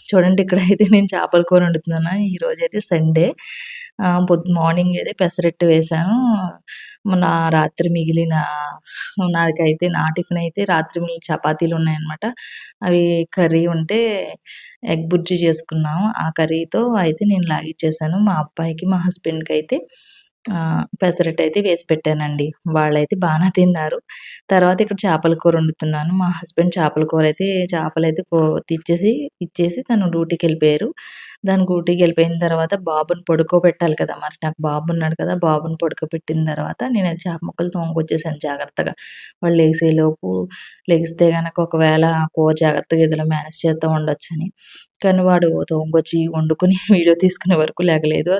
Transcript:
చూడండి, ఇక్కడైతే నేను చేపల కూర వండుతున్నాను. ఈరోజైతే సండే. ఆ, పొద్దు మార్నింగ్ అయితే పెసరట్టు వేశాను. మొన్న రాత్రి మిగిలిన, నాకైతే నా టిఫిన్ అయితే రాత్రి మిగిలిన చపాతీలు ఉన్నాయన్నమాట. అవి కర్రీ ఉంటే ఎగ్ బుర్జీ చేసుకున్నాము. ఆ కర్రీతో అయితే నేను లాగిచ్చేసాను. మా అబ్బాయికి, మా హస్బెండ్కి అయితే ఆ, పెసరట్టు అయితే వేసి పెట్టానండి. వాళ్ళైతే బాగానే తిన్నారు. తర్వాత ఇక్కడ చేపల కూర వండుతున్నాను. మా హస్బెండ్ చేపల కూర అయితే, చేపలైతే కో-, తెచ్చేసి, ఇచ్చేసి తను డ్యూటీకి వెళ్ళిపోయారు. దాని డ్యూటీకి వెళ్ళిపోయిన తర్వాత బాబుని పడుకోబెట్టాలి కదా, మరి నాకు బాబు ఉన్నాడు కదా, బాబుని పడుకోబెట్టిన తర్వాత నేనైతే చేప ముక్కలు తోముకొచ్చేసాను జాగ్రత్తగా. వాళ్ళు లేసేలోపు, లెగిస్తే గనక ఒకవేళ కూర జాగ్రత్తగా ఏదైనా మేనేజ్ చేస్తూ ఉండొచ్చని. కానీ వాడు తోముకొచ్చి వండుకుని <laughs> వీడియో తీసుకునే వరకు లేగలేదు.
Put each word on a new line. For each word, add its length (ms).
చూడండి, 280
ఇక్కడైతే 480
నేను 240
చేపల 280
కూర 220
వండుతున్నాను. 540
ఈరోజైతే 600
సండే. 540
ఆ, 280
పొద్దు 220
మార్నింగ్ 380
అయితే 220
పెసరట్టు 540
వేశాను. 500
మొన్న 440
రాత్రి 360
మిగిలిన, 560
నాకైతే 580
నా 280
టిఫిన్ 220
అయితే 260
రాత్రి 360
మిగిలిన 340
చపాతీలు 400
ఉన్నాయన్నమాట. 580
అవి 500
కర్రీ 340
ఉంటే 340
ఎగ్ 220
బుర్జీ 280
చేసుకున్నాము. 840
ఆ 220
కర్రీతో 560
అయితే 300
నేను 240
లాగిచ్చేసాను. 720
మా 140
అబ్బాయికి, 540
మా 100
హస్బెండ్కి 560
అయితే 360
ఆ, 100
పెసరట్టు 460
అయితే 180
వేసి 260
పెట్టానండి. 600
వాళ్ళైతే 480
బాగానే 380
తిన్నారు. 440
తర్వాత 320
ఇక్కడ 180
చేపల 360
కూర 220
వండుతున్నాను. 580
మా 140
హస్బెండ్ 460
చేపల 300
కూర 200
అయితే, 220
చేపలైతే 540
కో-, 200
తెచ్చేసి, 460
ఇచ్చేసి 400
తను 280
డ్యూటీకి 340
వెళ్ళిపోయారు. 440
దాని 200
డ్యూటీకి 380
వెళ్ళిపోయిన 360
తర్వాత 440
బాబుని 420
పడుకోబెట్టాలి 720
కదా, 180
మరి 280
నాకు 200
బాబు 280
ఉన్నాడు 280
కదా, 180
బాబుని 420
పడుకోబెట్టిన 640
తర్వాత 360
నేనైతే 320
చేప 220
ముక్కలు 260
తోముకొచ్చేసాను 720
జాగ్రత్తగా. 520
వాళ్ళు 180
లేసేలోపు, 720
లెగిస్తే 420
గనక 300
ఒకవేళ 440
కూర 220
జాగ్రత్తగా 480
ఏదైనా 240
మేనేజ్ 340
చేస్తూ 280
ఉండొచ్చని. 600
కానీ 220
వాడు 260
తోముకొచ్చి 540
వండుకుని 480
<laughs> 180
వీడియో 200
తీసుకునే 420
వరకు 260
లేగలేదు. 580